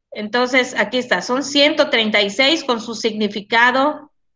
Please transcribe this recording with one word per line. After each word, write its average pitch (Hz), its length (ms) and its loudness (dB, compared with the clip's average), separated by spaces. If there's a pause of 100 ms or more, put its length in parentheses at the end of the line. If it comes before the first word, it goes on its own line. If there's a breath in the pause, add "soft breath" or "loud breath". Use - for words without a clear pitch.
(120)
Entonces, 247 680 0
aquí 208 200 -2
está, 208 220 -2
son 247 220 -2
ciento 285 480 2
treinta 214 320 2
y 202 80 -2
seis 277 340 0
con 233 160 -2
su 226 140 -10
significado 233 1160 0 (240)